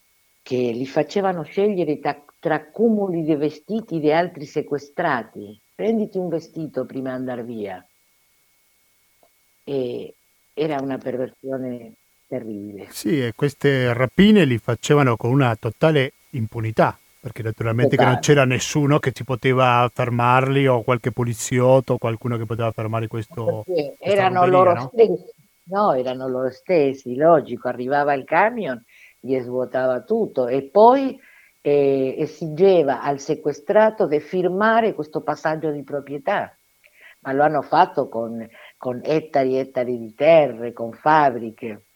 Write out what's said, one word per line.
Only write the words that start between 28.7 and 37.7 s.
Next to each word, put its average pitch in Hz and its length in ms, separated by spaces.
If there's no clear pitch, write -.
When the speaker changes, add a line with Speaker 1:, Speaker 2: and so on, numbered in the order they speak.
Speaker 1:
gli 131 200
svuotava 127 600
tutto 175 480
e 135 160
poi, 254 540
eh, 139 540
esigeva 151 840
al 143 180
sequestrato 196 880
di 147 100
firmare 190 760
questo 151 260
passaggio 156 500
di 143 140
proprietà. 143 680
Ma 135 120
lo 143 120
hanno 151 180
fatto 151 460